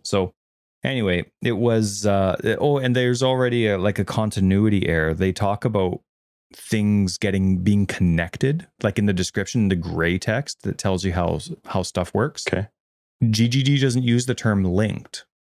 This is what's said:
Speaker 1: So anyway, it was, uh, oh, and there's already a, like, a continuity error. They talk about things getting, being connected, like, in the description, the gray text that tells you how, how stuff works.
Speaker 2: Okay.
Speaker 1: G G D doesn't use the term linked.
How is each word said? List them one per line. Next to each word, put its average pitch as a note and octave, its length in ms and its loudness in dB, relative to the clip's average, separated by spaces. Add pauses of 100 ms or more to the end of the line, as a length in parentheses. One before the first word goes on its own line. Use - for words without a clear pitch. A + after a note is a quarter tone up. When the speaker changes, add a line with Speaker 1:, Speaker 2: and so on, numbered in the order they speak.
Speaker 1:
So F#2+ 320 -2 (500)
anyway, G#2+ 400 0 (180)
it B2 140 0
was, G#2+ 500 0
uh, G2 300 2 (240)
oh, C#3+ 180 2
and B2+ 160 0
there's B2 280 0
already B2+ 440 2
a, G2+ 120 0
like, F#2+ 200 0
a G2+ 60 2
continuity G2+ 840 2
error. D#2+ 280 0
They F#2 180 0
talk G2+ 320 -2
about G2 360 -2 (540)
things G#2 640 0
getting, F#2+ 460 0
being G2+ 220 2
connected, F2+ 800 0 (160)
like, G#2 160 -2
in G#2 80 2
the G2+ 60 2
description, G2 580 0
the F#2+ 60 2
gray E2 420 0
text - 440 -4
that G2 160 -6
tells F#2 260 -2
you F#2+ 80 -2
how, E2+ 280 -2 (240)
how F#2+ 180 -4
stuff - 320 -6
works. A#2+ 320 -2
Speaker 2:
Okay. F#2+ 220 -4 (640)
Speaker 1:
G A2+ 180 2
G C3 140 0
D C#3 180 2
doesn't B2+ 220 0
use A#2+ 240 2
the B2 80 -2
term G#2 280 0
linked. F#2 640 -2 (280)